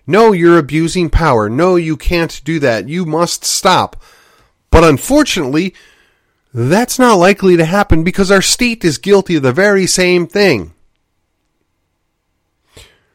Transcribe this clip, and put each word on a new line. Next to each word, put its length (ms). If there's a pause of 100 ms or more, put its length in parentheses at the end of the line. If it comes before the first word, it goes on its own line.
"No, 260
you're 260
abusing 520
power. 400
No, 260
you 220
can't 460
do 160
that. 280
You 180
must 380
stop." 580 (680)
But 140
unfortunately, 880 (800)
that's 460
not 160
likely 420
to 80
happen 380
because 280
our 100
state 420
is 140
guilty 380
of 80
the 80
very 360
same 400
thing. 460 (2500)